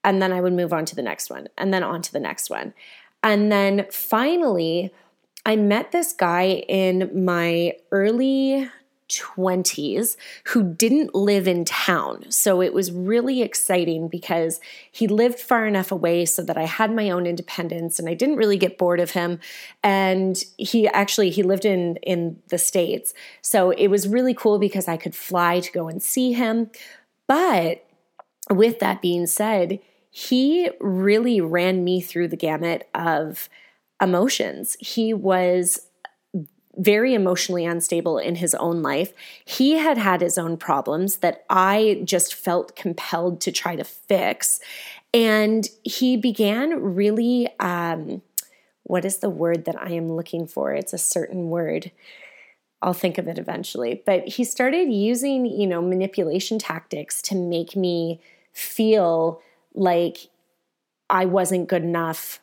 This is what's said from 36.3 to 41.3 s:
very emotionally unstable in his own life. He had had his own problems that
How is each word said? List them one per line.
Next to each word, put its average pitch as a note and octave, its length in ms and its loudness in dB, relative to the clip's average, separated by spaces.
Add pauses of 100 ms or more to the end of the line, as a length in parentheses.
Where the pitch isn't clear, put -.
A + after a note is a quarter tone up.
very G#3+ 380 4
emotionally F3+ 500 0
unstable E3+ 540 -2
in E3+ 160 -4
his E3+ 220 -2
own E3+ 260 -2
life. D3 300 -2 (320)
He C#4 300 2
had D#4 220 2
had F#3+ 240 2
his E3+ 160 0
own E3 200 -2
problems D#3+ 600 -2
that - 300 0